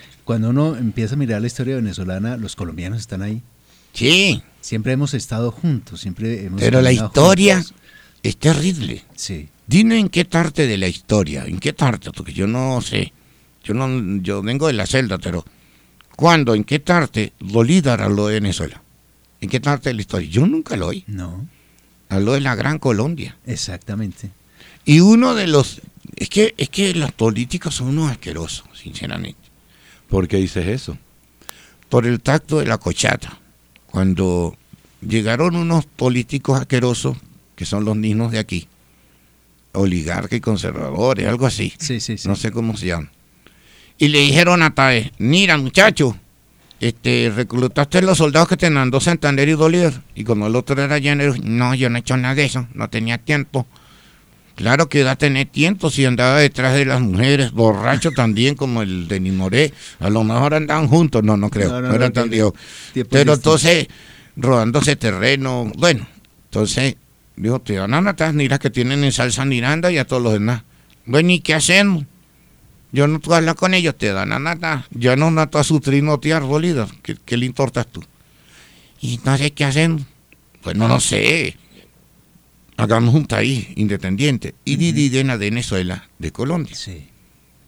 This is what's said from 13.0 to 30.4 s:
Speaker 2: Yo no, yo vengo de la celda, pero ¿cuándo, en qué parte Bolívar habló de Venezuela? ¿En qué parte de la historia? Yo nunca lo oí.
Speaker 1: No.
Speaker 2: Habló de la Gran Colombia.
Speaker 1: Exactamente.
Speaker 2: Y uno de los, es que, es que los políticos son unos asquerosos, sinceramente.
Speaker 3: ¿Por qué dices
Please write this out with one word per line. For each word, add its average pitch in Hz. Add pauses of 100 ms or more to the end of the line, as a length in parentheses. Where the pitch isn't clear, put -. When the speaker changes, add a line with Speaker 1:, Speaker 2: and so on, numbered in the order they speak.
Speaker 2:
Yo -
no, 120
yo 98
vengo 135
de 135
la 101
celda, 113
pero 85 (720)
¿cuándo, 156
en 107
qué 151
parte 139
Bolívar 117
habló 101
de 107
Venezuela? 98 (600)
¿En 104
qué 123
parte 143
de 123
la 104
historia? 90
Yo 120
nunca 302
lo 85
oí. 185
Speaker 1:
No. 92 (640)
Speaker 2:
Habló 101
de 139
la 131
Gran 135
Colombia. 131
Speaker 1:
Exactamente. 101 (540)
Speaker 2:
Y 151
uno 233
de 196
los, 147 (340)
es -
que, -
es -
que 190
los 147
políticos 127
son 127
unos 147
asquerosos, 80 (160)
sinceramente. - (680)
Speaker 3:
¿Por 95
qué 101
dices 92